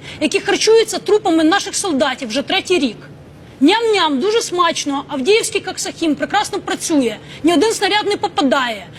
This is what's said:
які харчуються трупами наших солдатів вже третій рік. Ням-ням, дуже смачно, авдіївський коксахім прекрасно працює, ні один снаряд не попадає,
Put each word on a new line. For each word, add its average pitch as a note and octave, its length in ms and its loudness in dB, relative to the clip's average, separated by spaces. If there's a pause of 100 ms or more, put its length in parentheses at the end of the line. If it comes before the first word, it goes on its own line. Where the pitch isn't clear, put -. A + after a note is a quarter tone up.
(200)
які D#4 200 0
харчуються G#4+ 580 2
трупами F#4+ 460 2
наших F#4+ 320 0
солдатів C4+ 520 -2
вже C4+ 140 -4
третій F4+ 360 0
рік. A3+ 180 -2 (640)
Ням-ням, F#4 580 4
дуже G#4+ 240 0
смачно, D#4+ 680 -2
авдіївський F4+ 520 0
коксахім E4 540 -4
прекрасно F#4 460 -2
працює, C4+ 560 0 (260)
ні D#4+ 120 4
один G#4 180 4
снаряд G4+ 340 0
не G4+ 100 0
попадає, A#3+ 720 -2 (120)